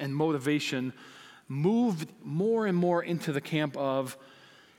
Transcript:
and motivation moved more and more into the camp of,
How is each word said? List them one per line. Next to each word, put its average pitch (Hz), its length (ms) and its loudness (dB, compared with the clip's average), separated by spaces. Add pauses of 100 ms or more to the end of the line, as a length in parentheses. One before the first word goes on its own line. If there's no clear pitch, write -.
and 139 160 -4
motivation 143 800 0 (520)
moved 170 640 2 (140)
more 208 420 0
and 190 80 2
more 175 280 2
into 170 280 -2
the 143 120 -2
camp 151 340 0
of, 135 400 -2 (640)